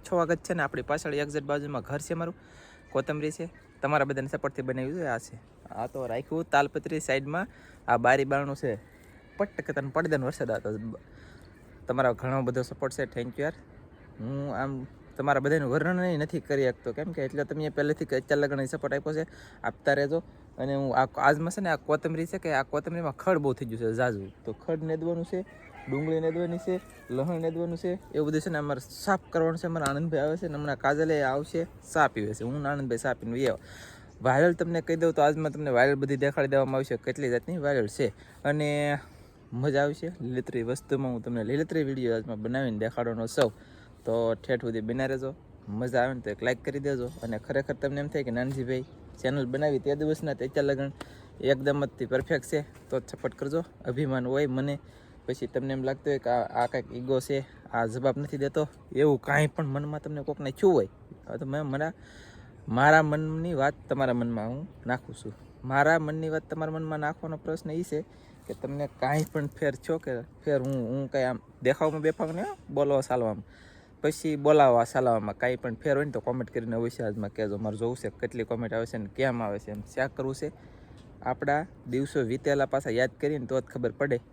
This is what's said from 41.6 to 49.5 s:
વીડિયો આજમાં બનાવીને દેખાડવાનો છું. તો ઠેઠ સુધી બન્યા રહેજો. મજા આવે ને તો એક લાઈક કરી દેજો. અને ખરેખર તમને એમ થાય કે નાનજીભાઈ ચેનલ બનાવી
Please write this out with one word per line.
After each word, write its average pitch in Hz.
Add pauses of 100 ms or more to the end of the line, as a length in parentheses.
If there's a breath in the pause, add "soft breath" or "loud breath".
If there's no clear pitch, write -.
વીડિયો 127
આજમાં 110
બનાવીને 120
દેખાડવાનો 117
છું. 113 (520 loud breath)
તો 113
ઠેઠ 120
સુધી 113
બન્યા 120
રહેજો. 131 (340)
મજા 120
આવે 131
ને 123
તો 104
એક 104
લાઈક 120
કરી 143
દેજો. 139
અને 117
ખરેખર 135
તમને 139
એમ 147
થાય 147
કે 123
નાનજીભાઈ 127 (380)
ચેનલ 131
બનાવી 135